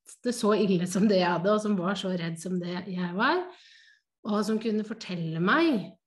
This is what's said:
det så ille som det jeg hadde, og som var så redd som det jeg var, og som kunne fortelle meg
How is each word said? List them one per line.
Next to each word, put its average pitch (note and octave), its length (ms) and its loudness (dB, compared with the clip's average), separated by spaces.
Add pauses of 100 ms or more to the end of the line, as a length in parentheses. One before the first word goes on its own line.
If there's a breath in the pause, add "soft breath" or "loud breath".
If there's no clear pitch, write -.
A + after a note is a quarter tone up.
(220)
det A#3 120 -2
så G#3 240 2
ille F#3 320 2
som G3+ 160 2
det F#3 140 6
jeg F3 100 2
hadde, E3+ 240 2
og G#3 80 2
som G#3 160 0
var F#3+ 200 -2
så F#3+ 160 -4
redd E3 280 -4
som F#3 200 -4
det F3 280 -6
jeg F3+ 240 -4
var, C#4 260 2 (840 loud breath)
og G#3 200 0
som A3 160 0
kunne G#3+ 240 -2
fortelle E3+ 560 -6
meg B3 440 2 (200)